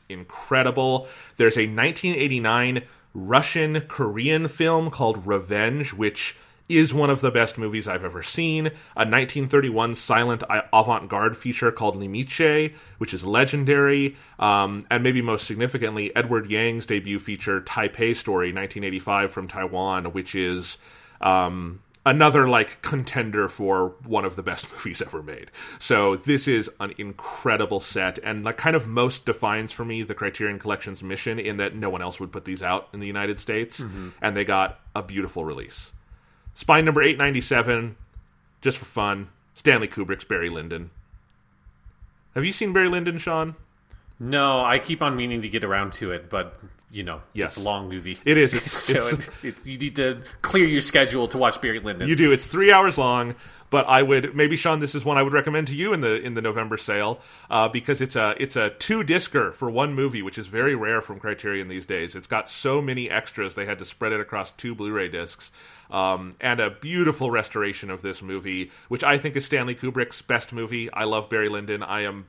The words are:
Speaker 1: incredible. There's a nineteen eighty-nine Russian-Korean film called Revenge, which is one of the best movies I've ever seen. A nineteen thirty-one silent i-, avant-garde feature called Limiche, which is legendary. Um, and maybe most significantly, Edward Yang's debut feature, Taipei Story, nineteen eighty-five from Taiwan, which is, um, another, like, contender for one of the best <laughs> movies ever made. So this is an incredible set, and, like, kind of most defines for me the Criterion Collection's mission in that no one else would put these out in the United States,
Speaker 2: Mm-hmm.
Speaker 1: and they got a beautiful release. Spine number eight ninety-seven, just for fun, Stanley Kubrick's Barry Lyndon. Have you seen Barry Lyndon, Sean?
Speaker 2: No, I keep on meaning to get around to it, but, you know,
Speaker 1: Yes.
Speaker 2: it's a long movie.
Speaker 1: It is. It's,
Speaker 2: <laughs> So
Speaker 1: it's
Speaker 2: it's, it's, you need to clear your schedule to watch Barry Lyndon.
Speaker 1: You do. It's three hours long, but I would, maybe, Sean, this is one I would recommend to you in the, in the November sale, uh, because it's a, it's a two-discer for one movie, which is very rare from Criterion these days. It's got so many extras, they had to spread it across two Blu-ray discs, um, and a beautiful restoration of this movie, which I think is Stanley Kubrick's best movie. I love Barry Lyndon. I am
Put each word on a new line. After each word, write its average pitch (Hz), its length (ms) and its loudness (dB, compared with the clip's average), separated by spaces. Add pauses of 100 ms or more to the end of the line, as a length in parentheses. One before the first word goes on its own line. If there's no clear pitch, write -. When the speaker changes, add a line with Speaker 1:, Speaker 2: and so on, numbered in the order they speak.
Speaker 1:
incredible. 131 1000 0 (280)
There's 113 220 6
a 110 80 4
nineteen 151 480 0
eighty-nine 123 720 0 (280)
Russian-Korean 147 1400 0
film 165 400 2
called 110 380 0
Revenge, 104 680 0
which 104 440 -2 (320)
is 156 260 6
one 143 160 4
of 135 100 2
the 131 100 4
best 117 280 2
movies 107 280 -4
I've 92 180 -4
ever 87 180 -8
seen. 156 480 -2 (260)
A - 80 4
nineteen 135 420 2
thirty-one 120 480 2
silent 117 540 2
i-, 107 140 0 (100)
avant-garde 110 640 4
feature 123 340 0
called 104 260 -2
Limiche, 151 800 0 (220)
which - 160 -6
is 90 140 -6
legendary. 139 920 4 (220)
Um, 101 520 2
and 120 120 2
maybe 127 180 2
most 113 260 -2
significantly, 110 680 -4
Edward 117 340 0
Yang's 113 360 0
debut 101 320 -2
feature, 98 420 -4
Taipei 113 560 -2
Story, 90 360 0
nineteen 98 320 -8
eighty-five 98 460 -2
from 92 180 -10
Taiwan, 92 640 -4
which 92 220 -8
is, 90 440 -4 (420)
um, 90 640 0 (240)
another, 143 420 6
like, 117 320 2
contender 110 680 -2
for 95 460 0 (100)
one 107 200 -2
of 90 120 -4
the 95 60 -10
best 90 300 -8
<laughs> - 0 -
movies - 300 -8
ever 80 200 -8
made. 73 280 -14 (280)
So 101 380 4
this 135 320 2
is 113 220 2 (100)
an 101 160 -8
incredible 104 840 -2
set, 95 400 -2
and, 107 240 -6
like, 113 120 -2
kind 160 200 2
of 117 100 0
most 123 400 0
defines 110 460 -2
for 120 120 -8
me 113 200 -6
the 104 100 -8
Criterion 101 440 -4
Collection's 98 440 -6
mission 98 360 -6
in 101 200 -6
that 98 160 -2
no 107 160 -4
one 90 100 -6
else 90 180 -8
would 92 140 -10
put 95 120 -12
these 92 180 -8
out 98 320 -2
in 104 60 -12
the 101 60 -10
United 101 320 -4
States, 113 420 -6
Speaker 2:
Mm-hmm. 95 300 -12 (120)
Speaker 1:
and 101 140 -2
they 101 80 0
got 95 360 0 (140)
a 104 80 -4
beautiful 92 420 -6
release. - 480 -10 (640)
Spine 160 300 4
number 151 160 4
eight 139 160 4
ninety-seven, 120 800 0 (640)
just - 160 0
for - 80 -12
fun, 101 440 -2 (260)
Stanley 117 340 4
Kubrick's 95 360 -6
Barry 85 260 -2
Lyndon. 82 400 -8 (1400)
Have 135 100 -2
you 185 80 0
seen 196 220 -2
Barry 185 160 4
Lyndon, 175 260 -2
Sean? 160 380 -2 (640)
Speaker 2:
No, 135 420 2
I 123 160 4
keep 156 240 -4
on 139 140 0
meaning 120 240 -2
to 107 80 -8
get 107 160 -2
around 98 300 -2
to 95 180 -6
it, 85 160 -8
but, 90 320 -6 (300)
you 101 140 -10
know, 80 180 -10 (100)
Speaker 1:
Yes. 95 240 -4
Speaker 2:
it's - 0 -
a 98 80 -10
long 101 240 -2
movie. 92 380 -8
Speaker 1:
It 151 100 6
is. 135 160 6
It's, - 200 -2
Speaker 2:
<laughs> - 100 0
So - 160 2
Speaker 1:
it's 120 140 0
Speaker 2:
it's, 151 180 -4 (120)
it's, - 240 -10
you 135 120 -10
need 139 180 -6
to 131 240 0 (220)
clear 185 240 4
your 147 160 2
schedule 131 460 4
to 131 100 -4
watch 120 240 4
Barry 113 180 -2
Lyndon. 98 260 -4
Speaker 1:
You 156 100 4
do. 147 140 6
It's 131 160 4
three 196 240 6
hours 190 280 8
long, 123 360 2 (360)
but 139 160 4
I 131 160 8
would, 139 340 4
maybe, 151 200 4
Sean, 156 240 2
this 143 140 -4
is 135 120 -4
one 147 100 2
I 135 60 6
would 139 100 2
recommend 147 360 0
to 139 60 -6
you 190 200 0
in 160 80 -2
the, 110 180 2
in 120 140 -8
the 113 80 -4
November 110 340 -2
sale, 107 420 -2 (320)
uh, 113 200 4
because 127 320 -2
it's 131 120 -6
a, 107 240 2
it's 135 180 -4
a 107 140 2
two-discer 160 840 0
for 123 180 -6
one 139 240 0
movie, 131 260 -2
which 95 160 -8
is 101 120 -12
very 120 260 0
rare 110 260 0
from 101 180 -12
Criterion 101 500 -6
these 92 180 -10
days. 85 280 -4
It's 92 120 -14
got 110 240 -4
so 143 320 0
many 127 260 -6
extras, 98 460 -4
they 101 100 -4
had 101 140 -6
to 92 80 -12
spread 110 260 -4
it 107 80 -2
across 104 300 -6
two 120 240 -10
Blu-ray 104 340 -4
discs, 85 420 -10 (400)
um, 95 500 0
and 120 180 0
a 107 120 0
beautiful 151 600 -2
restoration 104 600 -4
of 92 100 -8
this 95 220 -8
movie, 95 480 -6 (180)
which 120 160 -4
I 143 140 4
think 139 180 -4
is 135 80 -2
Stanley 123 300 -2
Kubrick's 123 480 -4
best - 280 -2
movie. 117 400 -6
I 110 140 -4
love 107 240 -2
Barry 107 220 0
Lyndon. 104 320 -6
I 104 200 -4
am 101 260 -8